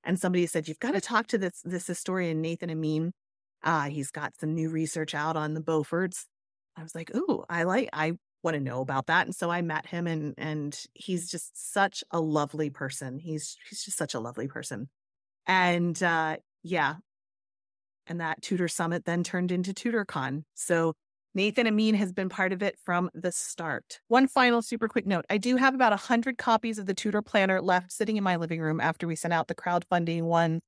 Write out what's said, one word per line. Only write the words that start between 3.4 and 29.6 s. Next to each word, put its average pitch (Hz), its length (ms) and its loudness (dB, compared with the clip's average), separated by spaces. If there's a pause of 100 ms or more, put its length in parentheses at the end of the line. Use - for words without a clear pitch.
Uh, 151 260 0
he's 143 220 -6
got 147 280 -8
some 156 140 -2
new 160 160 -2
research 156 460 -4
out 156 200 -2
on 151 180 -2
the 160 80 -4
Beauforts." 165 640 -2 (520)
I 165 60 -14
was 160 100 -16
like, 165 220 -10
"Ooh, 330 340 0
I 170 140 0
like, 185 300 2
I 156 200 0 (280)
wanna 160 180 0
know 131 220 -4
about 135 260 -2
that." 170 200 4
And - 80 -8
so 170 160 -2
I 175 100 0
met 156 240 -2
him, 175 220 -4
and, 156 300 -2
and 151 380 -6 (180)
he's 175 360 -4
just - 420 -10
such 196 380 2
a 170 100 -2
lovely 151 520 0
person. 135 480 -8
He's, 156 380 -8 (120)
he's - 140 -10
just - 140 -6
such 147 160 -4
a 120 60 -4
lovely 117 280 -6
person. 131 420 -8 (560)
And, 175 560 4
uh, 165 360 2 (260)
yeah. 160 320 0 (1120)
And 170 140 -6
that 160 220 -4
Tudor 180 240 0
Summit 170 380 -2
then 175 180 0
turned 180 280 -2
into 180 220 -2
TudorCon. 156 680 -2 (100)
So 165 400 2 (400)
Nathan 214 320 2
Amin 220 300 4
has 196 180 2
been 190 160 -2
part 185 240 0
of 185 80 -4
it 202 240 -2
from 175 300 0
the 175 160 -2
start. - 680 -6 (100)
One 262 180 6
final 240 340 6
super 226 260 -2
quick 214 200 0
note. 190 200 2
I 208 120 2
do 247 160 2
have 262 180 4
about 254 180 6
a 202 40 4
hundred 240 420 0
copies 226 400 2
of 202 80 -6
the 190 80 -2
Tudor 208 300 0
Planner 190 400 4
left 180 280 2
sitting 220 240 0
in 202 80 0
my 185 120 4
living 165 260 -2
room 156 180 0
after 160 280 0
we 165 80 -2
sent 170 180 -2
out 160 140 2
the - 80 -4
crowdfunding 175 680 0